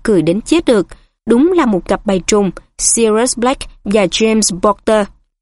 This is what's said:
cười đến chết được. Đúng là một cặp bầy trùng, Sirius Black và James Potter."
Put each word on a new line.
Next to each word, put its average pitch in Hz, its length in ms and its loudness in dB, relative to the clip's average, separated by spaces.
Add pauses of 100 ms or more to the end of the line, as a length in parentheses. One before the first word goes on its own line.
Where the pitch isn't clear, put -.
cười 196 180 2
đến 170 200 0
chết 339 240 -2
được. 208 220 2 (400)
Đúng 262 240 2
là 339 140 2
một 196 220 -2
cặp - 180 -4
bầy 196 140 0
trùng, 202 320 0 (260)
Sirius 226 600 0
Black 247 240 -2 (220)
và 202 220 0
James 220 540 -2
Potter." 214 480 0 (340)